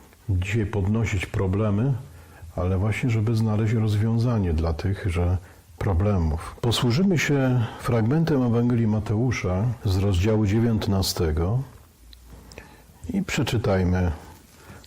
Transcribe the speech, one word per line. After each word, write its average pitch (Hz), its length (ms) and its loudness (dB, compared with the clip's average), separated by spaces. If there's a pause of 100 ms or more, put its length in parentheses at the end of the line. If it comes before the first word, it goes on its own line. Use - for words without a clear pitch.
(280)
dzisiaj 95 380 0
podnosić 101 600 -2
problemy, 104 680 0 (600)
ale 92 220 0
właśnie, 107 320 0
żeby 113 260 0
znaleźć 110 380 0
rozwiązanie 110 800 2
dla 80 180 0
tychże 87 680 -2 (400)
problemów. 90 800 0
Posłużymy 131 580 2
się 127 460 2 (160)
fragmentem 131 640 2
Ewangelii 120 440 2
Mateusza 107 800 0 (200)
z 95 120 0
rozdziału 101 500 2
dziewiętnastego 98 1160 0 (1500)
i 196 100 -2
przeczytajmy 92 920 0 (760)